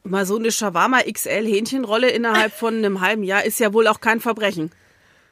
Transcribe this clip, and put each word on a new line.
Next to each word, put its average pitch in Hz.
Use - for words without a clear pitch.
mal 190
so 196
eine 226
Shawarma 208
X -
L 208
Hähnchenrolle 226
innerhalb 220
von 226
einem 202
halben 202
Jahr 196
ist 214
ja 208
wohl 220
auch 214
kein 226
Verbrechen. 202